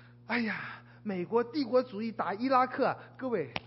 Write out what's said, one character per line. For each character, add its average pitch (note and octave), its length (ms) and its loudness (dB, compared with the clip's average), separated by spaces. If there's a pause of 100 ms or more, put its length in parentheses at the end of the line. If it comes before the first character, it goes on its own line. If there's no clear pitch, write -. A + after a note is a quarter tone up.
(260)
哎 A#3+ 140 0
呀， G#3 160 -2 (460)
美 F#3+ 200 -4
国 A3 220 2
帝 C#4 180 -2
国 B3+ 200 4
主 G#3 180 -6
义 A3+ 100 -4
打 F3 220 -4
伊 A#3 160 -2
拉 B3+ 180 6
克 B3+ 200 0
啊， C#3+ 100 2 (220)
各 C4 100 -4
位， D#3+ 240 -2 (140)